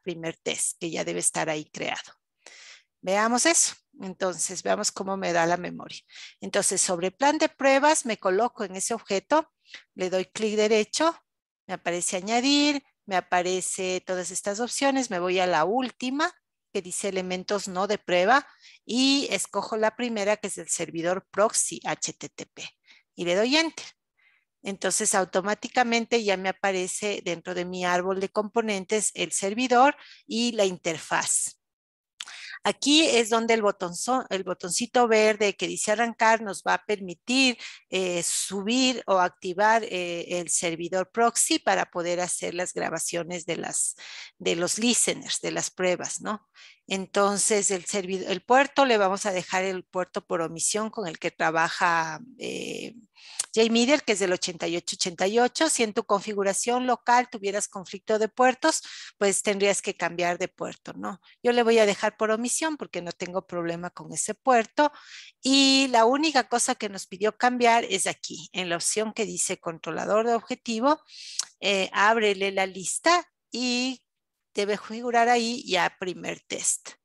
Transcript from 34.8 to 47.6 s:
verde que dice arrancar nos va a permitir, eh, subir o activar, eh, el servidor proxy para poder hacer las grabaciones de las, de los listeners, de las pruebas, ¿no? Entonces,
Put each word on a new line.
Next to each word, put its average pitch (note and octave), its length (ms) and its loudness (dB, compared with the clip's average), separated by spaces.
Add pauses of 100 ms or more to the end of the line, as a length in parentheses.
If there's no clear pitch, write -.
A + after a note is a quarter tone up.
verde G#3+ 480 4
que F3 100 -4
dice F3+ 240 -4
arrancar A3+ 500 2
nos G3 240 -8
va F#3 100 2
a - 100 -6
permitir, A3 720 0 (320)
eh, F3+ 340 -2
subir A#3 800 0
o F#3+ 140 2
activar, G3 640 2
eh, F3 560 -6
el E3+ 80 -6
servidor F3 640 -2
proxy A#3 480 2
para F#3 320 0
poder F3 300 -2
hacer F3+ 320 -4
las F3+ 180 -6
grabaciones E3+ 760 -6
de D#3+ 120 -4
las, - 380 -4 (420)
de F3+ 180 0
los E3+ 220 -2
listeners, - 640 0
de E3+ 100 -4
las E3 200 -2
pruebas, F3 500 -2
¿no? G3+ 260 -8 (400)
Entonces, G3+ 840 0